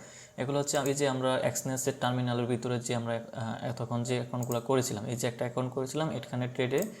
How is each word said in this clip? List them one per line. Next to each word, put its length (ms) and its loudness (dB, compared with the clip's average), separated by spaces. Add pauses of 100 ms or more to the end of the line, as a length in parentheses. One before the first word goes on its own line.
(380)
এগুলো 220 0
হচ্ছে 180 0
এই 160 2
যে 160 4
আমরা 340 4
Exness-এর 560 0
টার্মিনালের 460 2
ভিতরে 340 0
যে 160 -2
আমরা, 380 -2
আহ, 320 -4
এতক্ষণ 380 -2
যে 120 0
অ্যাকাউন্টগুলো 460 0
করেছিলাম, 440 2
এই 100 -2
যে 120 0
একটা 180 -2
অ্যাকাউন্ট 280 -2
করেছিলাম, 380 -2
এখানে 360 -2
ট্রেডে 360 2 (160)